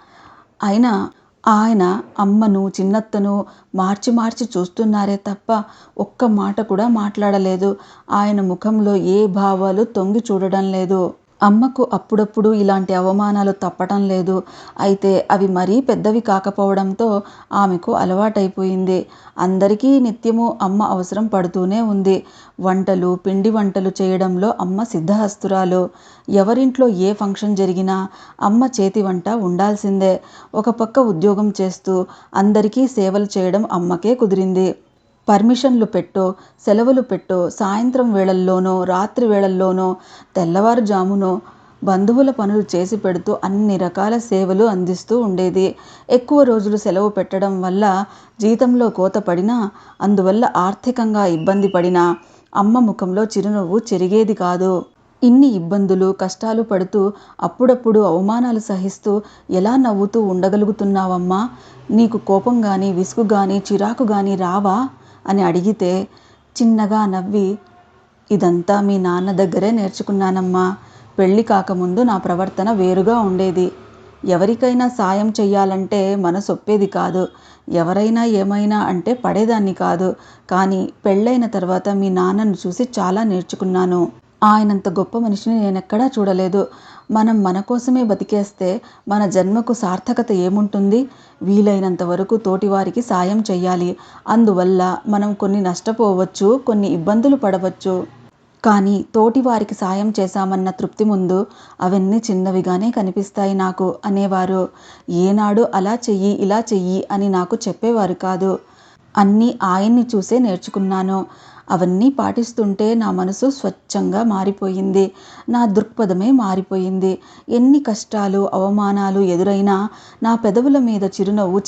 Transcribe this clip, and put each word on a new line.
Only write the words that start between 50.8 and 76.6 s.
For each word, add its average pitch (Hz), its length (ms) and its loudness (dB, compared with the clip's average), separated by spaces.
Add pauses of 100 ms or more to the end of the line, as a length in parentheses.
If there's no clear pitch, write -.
ఇబ్బంది 185 420 0
పడినా 175 480 2 (400)
అమ్మ 214 220 2
ముఖంలో 202 460 0
చిరునవ్వు 202 540 -2
చెరిగేది 208 560 0
కాదు. 180 500 -2 (400)
"ఇన్ని 254 220 8
ఇబ్బందులు, 190 760 2
కష్టాలు 220 420 -4
పడుతూ, 202 500 0 (300)
అప్పుడప్పుడు 240 580 2
అవమానాలు 214 580 0
సహిస్తూ 202 640 -4 (280)
ఎలా 196 260 0
నవ్వుతూ 220 460 2
ఉండగలుగుతున్నావమ్మా? 190 1300 0 (420)
నీకు 220 280 2
కోపం 214 460 2
గాని, 196 280 0
విసుగు 190 400 -2
గాని, 196 300 0 (100)
చిరాకు 208 320 0
గాని 196 320 0
రావా?" 196 520 0 (380)
అని 196 160 2
అడిగితే 180 640 0 (540)
చిన్నగా 214 440 2
నవ్వి, 196 520 -2 (720)
"ఇదంతా 180 500 2
మీ 202 180 0
నాన్న 180 340 -2
దగ్గరే 185 380 0
నేర్చుకున్నానమ్మా. 190 1080 -2 (420)
పెళ్లి 196 240 4
కాకముందు 190 580 0
నా 233 160 2
ప్రవర్తన 190 560 -2
వేరుగా 190 460 2
ఉండేది. 185 540 0 (520)
ఎవరికైనా 233 640 0
సాయం 208 520 -2
చెయ్యాలంటే 196 760 0
మనసొప్పేది 196 680 -2